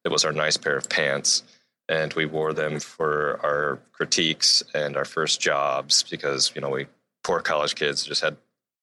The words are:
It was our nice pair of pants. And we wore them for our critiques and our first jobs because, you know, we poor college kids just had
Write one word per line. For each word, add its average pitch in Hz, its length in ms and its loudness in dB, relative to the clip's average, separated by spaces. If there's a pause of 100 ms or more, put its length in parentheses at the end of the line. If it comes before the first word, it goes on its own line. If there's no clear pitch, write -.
It 87 40 0
was 78 160 2
our 78 80 0
nice 76 240 0
pair 73 200 0
of 67 120 -6
pants. 71 540 0 (460)
And 78 260 0
we 80 100 0
wore 78 280 -2
them 76 260 -2
for 76 640 -2
our 73 380 0 (100)
critiques - 720 2 (120)
and 71 220 0
our 69 80 0
first - 360 -2
jobs 71 640 2
because, 71 500 -2
you 71 60 -6
know, 69 100 -4
we 69 160 -4 (380)
poor 85 160 0
college 76 340 0
kids 71 300 -2
just 76 180 -2
had 76 140 0 (460)